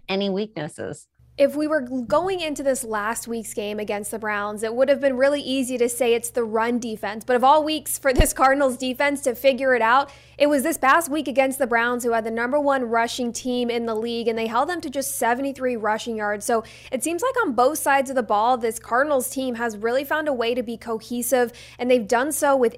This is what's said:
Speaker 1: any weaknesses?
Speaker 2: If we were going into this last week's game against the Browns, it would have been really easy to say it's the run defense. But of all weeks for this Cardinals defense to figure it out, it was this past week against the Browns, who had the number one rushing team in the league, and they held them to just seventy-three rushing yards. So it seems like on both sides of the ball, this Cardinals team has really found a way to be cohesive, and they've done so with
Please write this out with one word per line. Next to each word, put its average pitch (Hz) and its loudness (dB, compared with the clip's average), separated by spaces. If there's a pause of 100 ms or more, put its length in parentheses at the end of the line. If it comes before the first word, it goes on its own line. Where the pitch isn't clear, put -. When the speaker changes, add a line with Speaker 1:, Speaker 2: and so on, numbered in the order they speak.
Speaker 1:
any 196 -2
weaknesses? 180 -6 (300)
Speaker 2:
If 277 4
we 302 -2
were 311 0
going 285 -2
into 302 -6
this 262 -2
last 220 -4
week's 226 -8
game 208 -6
against 208 -6
the 226 -8
Browns, 208 -4
it 226 -4
would 262 4
have 262 4
been 269 2
really 277 2
easy 254 -2
to 240 2
say 240 0
it's 233 0
the 240 -2
run 226 0
defense. 220 -8
But 254 2
of 233 2
all 294 8
weeks 311 -4
for 269 2
this 294 2
Cardinals 269 4
defense 277 -2
to 247 0
figure 262 2
it 233 2
out, 247 4 (260)
it 294 4
was 294 4
this 302 0
past 285 4
week 294 -2
against 269 2
the 277 0
Browns, 233 0
who 240 0
had 226 0
the 226 -4
number 247 0
one 277 2
rushing 233 0
team 247 -2
in 233 -2
the 226 -2
league, 233 -2
and 226 0
they 226 -2
held 240 0
them 349 -4
to 302 -8
just 269 -6
seventy-three 254 -2
rushing 220 -2
yards. 208 -4
So 226 0 (280)
it 254 -4
seems 330 -4
like 523 0 (120)
on 262 -2
both 254 2
sides 277 0
of 269 -6
the 247 0
ball, 226 2
this 226 -4
Cardinals 269 0
team 262 -4
has 226 -6
really 240 0
found 311 -2
a 277 0
way 233 -2
to 247 -4
be 226 -6
cohesive, 240 -2 (280)
and 247 0
they've 247 4
done 254 2
so 277 2
with 247 2